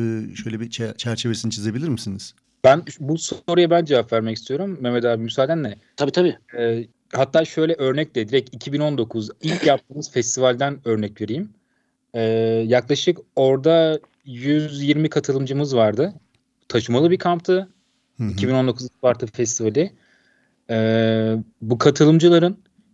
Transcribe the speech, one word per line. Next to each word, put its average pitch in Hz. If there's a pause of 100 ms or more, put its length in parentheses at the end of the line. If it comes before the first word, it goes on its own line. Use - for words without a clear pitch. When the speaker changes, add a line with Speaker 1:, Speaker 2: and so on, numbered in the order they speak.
(320)
Speaker 1:
e, 101
şöyle 110
bir 117
çe-, 113
çerçevesini 117
çizebilir 110
misiniz? 107 (300)
Speaker 2:
Ben 143 (160)
bu 151
soruya 170
ben 170
cevap 123
vermek 110
istiyorum 170
Mehmet 120
abi 117
müsaadenle. 135 (200)
Speaker 3:
Tabii, 143
tabii. 180 (220)
Speaker 2:
E, 117 (260)
hatta 135
şöyle 160
örnek 143
de 110
direkt 123
iki 139
bin 143
on 147
dokuz 110 (120)
ilk 160
yaptığımız 143
festivalden 127
örnek 107
vereyim. 135 (640)
E, 117 (460)
yaklaşık 123 (180)
orada 151 (260)
yüz 143
yirmi 151
katılımcımız 139
vardı. 117 (540)
Taşımalı 123
bir 185
kamptı. 180 (480)
Speaker 1:
Hı 123
hı. 104
Speaker 2:
İki 95
bin 127
on 131
dokuz 123
Isparta 123
Festivali. 117 (800)
E, 117 (880)
bu 117
katılımcıların 165 (360)